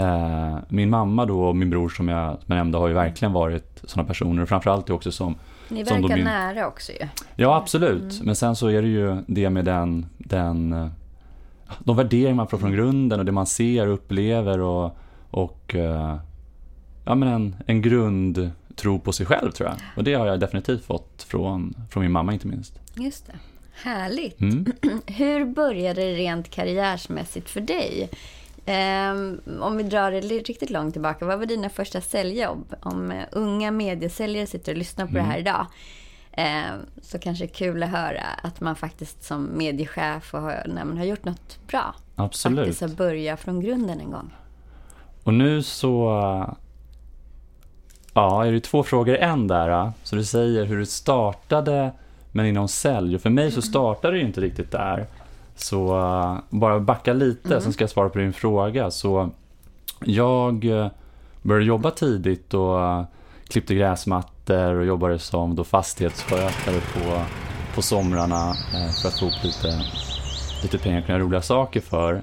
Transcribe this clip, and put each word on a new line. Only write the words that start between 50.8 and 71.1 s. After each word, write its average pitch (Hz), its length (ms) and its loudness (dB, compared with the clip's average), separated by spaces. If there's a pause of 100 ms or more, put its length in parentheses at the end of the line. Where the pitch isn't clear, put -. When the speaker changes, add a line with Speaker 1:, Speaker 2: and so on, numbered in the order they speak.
Speaker 1:
startade, 139 1080 0 (420)
men 110 120 2
inom 101 220 2
sälj. 95 460 0
Och 92 60 -2
för 110 100 2
mig 143 200 4
så - 60 -4
Speaker 2:
Mm. 123 60 0
Speaker 1:
startade 120 520 2
det 185 60 0
ju 143 60 0
inte 95 140 -4
riktigt 90 300 -2
där. 101 360 -2 (500)
Så, 92 420 0
eh, 92 400 0 (120)
bara 107 300 4
backa 117 320 2
lite, 127 360 2
Speaker 2:
Mm. 139 120 4
Speaker 1:
sen 107 120 0
ska 107 100 0
jag 107 80 2
svara 98 180 2
på 98 100 -2
din 98 140 2
fråga. 107 580 0
Så 95 400 0 (760)
jag, 120 600 2
eh, 110 220 2 (560)
började 107 220 6
jobba 113 260 4
tidigt 95 640 0
och, 92 260 4
eh, 87 240 2 (440)
klippte - 260 0
gräsmattor 92 1000 2
och 87 100 2
jobbade 87 340 2
som 85 380 -2
då 87 80 -2
fastighetsskötare 92 1160 0 (140)
på, 87 280 -2 (520)
på 107 80 0
somrarna, 87 680 2
eh, 87 400 -4 (120)
för 92 60 0
att 87 100 -2
få 95 80 0
ihop - 180 -2
lite, 82 360 -2 (840)
lite 101 160 -2
pengar 90 220 0
och 82 60 -6
kunna 92 120 2